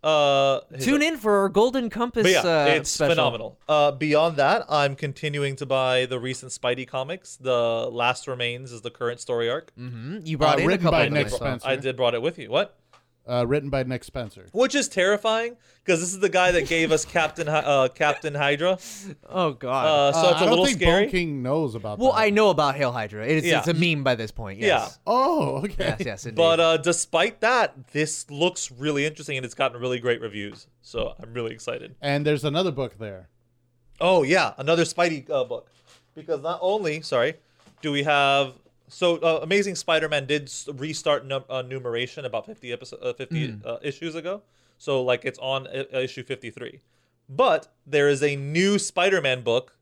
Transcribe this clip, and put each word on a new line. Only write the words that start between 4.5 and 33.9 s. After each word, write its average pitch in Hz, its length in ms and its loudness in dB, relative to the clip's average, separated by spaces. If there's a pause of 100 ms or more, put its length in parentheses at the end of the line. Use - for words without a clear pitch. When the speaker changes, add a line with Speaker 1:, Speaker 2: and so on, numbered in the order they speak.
Speaker 1:
I'm 143 260 2
continuing 143 600 -4
to 139 100 -8
buy 127 400 2
the 127 140 -4
recent 127 320 -8
Spidey 127 360 -4
comics. 139 500 -10
The 120 540 0
Last 120 360 -2
Remains 123 440 -6
is 117 100 -16
the 117 100 -10
current 120 280 -6
story 117 300 -2
arc. 143 300 -6
Speaker 2:
Mm-hmm. 123 460 -10
You 156 120 -4
brought 151 200 4
Speaker 3:
Uh, - 20 2
Speaker 2:
in - 60 2
a - 20 4
Speaker 3:
written 180 160 2
Speaker 2:
couple 165 160 4
Speaker 3:
by 151 60 4
Speaker 2:
of 147 80 -2
Speaker 3:
Nick 143 160 0
Speaker 2:
them. - 80 -6
Speaker 3:
Spencer. 127 300 -4
Speaker 1:
I 131 80 0
did 131 220 -4
brought 120 160 2
it 117 80 -2
with 165 160 -4
you. 107 140 -12
What? 180 260 -2 (500)
Speaker 3:
Uh, 123 200 0
written 139 240 0
by 135 100 -2
Nick 127 220 -6
Spencer. 107 480 -12
Speaker 1:
Which 254 240 2
is 285 120 0
terrifying, 220 680 0 (260)
'cause 170 160 2
this 175 140 -4
is 190 60 -10
the 190 100 2
guy 180 220 4
that 165 160 2
gave 160 240 2
us 156 140 2
Captain 160 420 -2
Hy-, 151 100 0
uh, 139 300 4
Captain 151 480 -2
Hydra. 147 420 0 (500)
Speaker 2:
Oh, 170 260 0
God. 127 340 0
Speaker 1:
Uh, 143 260 4
so 165 60 2
Speaker 3:
Uh, - 20 4
Speaker 1:
it's 160 120 6
a - 20 4
Speaker 3:
I 156 60 0
don't 190 100 4
Speaker 1:
little - 160 4
Speaker 3:
think 240 120 0
Speaker 1:
scary. 175 260 6
Speaker 3:
Bone - 60 -4
King 165 300 -2
knows 135 320 -2
about 107 240 -8
Speaker 2:
Well, 254 140 4
Speaker 3:
that. 220 80 2
Speaker 2:
I 220 100 4
know 208 220 6
about 143 240 2
Hail 139 160 0
Hydra. 107 340 -6
It 156 120 2
is, 156 100 0
Speaker 1:
Yeah. 156 100 4
Speaker 2:
it's 117 100 0
a 170 60 0
meme 160 300 0
by 131 100 2
this 110 160 -4
point, 101 300 -12
Speaker 1:
Yeah. 214 80 0 (160)
Speaker 2:
yes. - 240 -12
Speaker 3:
Oh, 247 500 0
okay. 190 220 -6
Speaker 2:
Yes, 165 260 -4
yes, 104 220 -10
indeed. 107 80 -10
Speaker 1:
But, 165 240 4
uh, 165 180 4
despite 170 640 0
that, 233 320 2 (200)
this 151 360 -4
looks 160 420 -2
really 143 360 -2
interesting, 151 300 -8
and 131 60 -6
it's 120 120 -10
gotten 123 260 -2
really 127 180 -2
great 117 220 -2
reviews. 104 460 -10 (160)
So 113 360 -6
I'm 117 140 -18
really 117 180 -6
excited. 120 520 -10
Speaker 3:
And 143 240 0
there's 147 160 0
another 160 280 0
book 127 280 -6
there. 98 300 -12 (680)